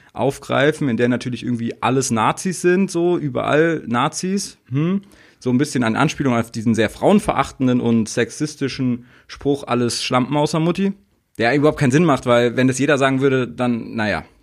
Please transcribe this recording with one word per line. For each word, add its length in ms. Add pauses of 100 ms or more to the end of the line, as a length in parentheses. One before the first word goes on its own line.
(120)
aufgreifen, 760
in 80
der 120
natürlich 360
irgendwie 360
alles 300
Nazis 500
sind, 300
so 260
überall 720
Nazis. 720 (100)
Hm? 340 (400)
So 60
ein 80
bisschen 280
an 120
Anspielung 380
auf 160
diesen 240
sehr 160
frauenverachtenden 920
und 300
sexistischen 960 (200)
Spruch, 400
„Alles 380
Schlampen 320
außer 240
Mutti“, 320 (460)
der 160
überhaupt 240
keinen 140
Sinn 120
macht, 220
weil 320
wenn 100
das 100
jeder 200
sagen 240
würde, 260
dann, 460
naja, 300 (180)